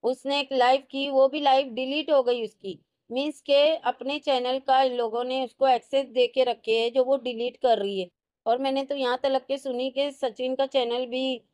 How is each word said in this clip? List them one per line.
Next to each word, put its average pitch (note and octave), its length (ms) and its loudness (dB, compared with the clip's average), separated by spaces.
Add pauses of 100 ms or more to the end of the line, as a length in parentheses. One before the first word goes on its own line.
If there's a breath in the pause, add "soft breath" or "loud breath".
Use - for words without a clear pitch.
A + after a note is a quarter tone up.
उसने C4 360 -2
एक C#4 140 -6
लाइव C4 380 4
की, C#4 180 -4
वो C4+ 180 4
भी C#4+ 120 -2
लाइव C#4 300 2
डिलीट C4+ 420 -4
हो C#4 120 4
गई A#3+ 200 0
उसकी, G3 340 -12 (320)
मीन्स C#4 320 -4
के C#4+ 220 4 (120)
अपने C4 440 -6
चैनल B3+ 400 -2
का C4 220 2
इन B3+ 120 2
लोगों A#3+ 300 -4
ने C4 220 -4
उसको C4+ 220 -2
एक्सेस C4+ 400 0
दे B3 200 2
के B3+ 160 0
रखे A3+ 360 0
है A#3 100 0
जो B3+ 140 2
वो C4+ 140 2
डिलीट A#3+ 400 -6
कर A#3 200 2
रही G3 240 -4
है। F3 60 -6 (380)
और A#3 120 2
मैंने C4+ 260 -2
तो C#4 120 -4
यहाँ B3+ 280 -2
तलक C4+ 220 0
के C#4 120 -4
सुनी C4 340 -6
कि C#4 200 -4
सचिन B3+ 440 -6
का C4+ 100 0
चैनल B3+ 400 -2
भी B3+ 300 -4 (180)